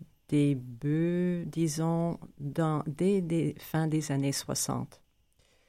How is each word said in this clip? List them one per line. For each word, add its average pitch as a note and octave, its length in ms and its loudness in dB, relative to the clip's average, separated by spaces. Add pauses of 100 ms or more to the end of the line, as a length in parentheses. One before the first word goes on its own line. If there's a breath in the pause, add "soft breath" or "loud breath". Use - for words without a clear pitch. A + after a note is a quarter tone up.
(280)
début, D3 1160 2
disons, E3 760 0 (180)
dans, D3+ 480 0
dès F#3 360 2
des, E3 360 0
fin D#3+ 280 -2
des D3+ 260 0
années C#3 200 2
soixante. - 680 -4 (680)